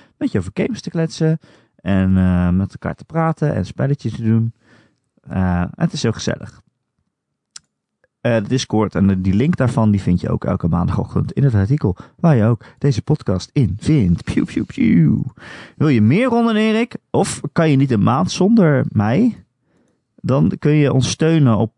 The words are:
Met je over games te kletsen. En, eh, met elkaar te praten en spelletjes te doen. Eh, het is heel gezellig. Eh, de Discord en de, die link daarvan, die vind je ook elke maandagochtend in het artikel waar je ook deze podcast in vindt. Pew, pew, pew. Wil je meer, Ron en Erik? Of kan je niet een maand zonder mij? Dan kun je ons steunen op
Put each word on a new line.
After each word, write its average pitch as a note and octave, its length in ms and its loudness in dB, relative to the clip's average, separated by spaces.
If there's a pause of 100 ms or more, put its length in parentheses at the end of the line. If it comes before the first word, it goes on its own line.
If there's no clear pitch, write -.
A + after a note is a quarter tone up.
(180)
Met D4+ 140 -4
je G#2+ 60 -2
over F2+ 160 -6
games A3+ 260 -6
te F#3 100 -14
kletsen. D#3+ 480 -2 (380)
En, F#2+ 400 0
eh, F2+ 340 2
met F#2+ 220 0
elkaar E2+ 220 -8
te - 100 -18
praten D#3+ 500 -4
en G2 120 -2
spelletjes C3+ 480 -4
te A#2 80 -10
doen. A2+ 300 2 (760)
Eh, F2+ 360 0 (100)
het - 180 -4
is - 100 -8
heel A2+ 100 0
gezellig. - 480 -8 (1600)
Eh, A#2+ 140 0
de G#2 140 -2
Discord - 460 -2
en G2 120 2
de, F#2+ 140 2
die F#2 140 0
link C#3+ 220 0
daarvan, A2+ 340 2
die G2 120 0
vind F2+ 180 0
je - 100 -6
ook F2 140 -4
elke F2 240 -2
maandagochtend F2+ 640 -2
in C3 120 0
het B2+ 100 2
artikel G2+ 420 0 (200)
waar D#3+ 200 2
je G#2 80 2
ook A#2 200 0 (140)
deze - 240 0
podcast - 500 -4
in G2+ 280 0
vindt. G#2 440 2
Pew, - 200 -2
pew, - 220 -4
pew. - 540 2 (560)
Wil D3 120 0
je A#2+ 140 2
meer, E3 260 4
Ron A#3 200 0
en A3 80 0
Erik? A3 400 0 (140)
Of - 300 -2 (120)
kan E3 180 2
je C#3 60 4
niet C3+ 140 2
een G#2+ 120 2
maand C3 280 0
zonder F3 580 2
mij? C#3+ 560 0 (760)
Dan C#3+ 380 0
kun D3 140 0
je C#3+ 200 4
ons B2+ 180 2
steunen D#3 460 2
op A2 220 0